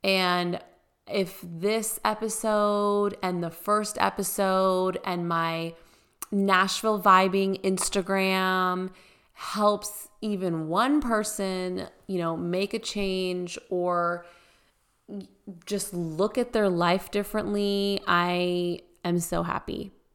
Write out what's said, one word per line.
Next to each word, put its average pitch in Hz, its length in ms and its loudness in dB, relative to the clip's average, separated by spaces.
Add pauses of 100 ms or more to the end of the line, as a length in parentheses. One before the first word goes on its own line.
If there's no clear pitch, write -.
And 180 580 2 (460)
if - 340 -4
this 196 640 -4
episode 208 1160 0
and 180 200 -2
the 165 60 -4
first 208 500 -2
episode 190 1040 0
and 175 240 -4
my 165 460 -2 (580)
Nashville 196 720 4
vibing 190 600 6
Instagram 185 1300 0 (420)
helps - 760 -2 (140)
even 180 460 -2
one 247 320 4
person, 190 880 -2 (200)
you 190 100 -2
know, 165 180 -2
make 175 380 -2
a 226 60 -4
change 185 760 -4 (120)
or 175 560 0 (1400)
just 196 280 -6
look 175 440 -2
at 240 140 -2
their 208 180 2
life 175 400 2
differently, 202 960 0
I 175 760 0 (220)
am 175 160 2
so 170 240 -2
happy. - 480 -6 (240)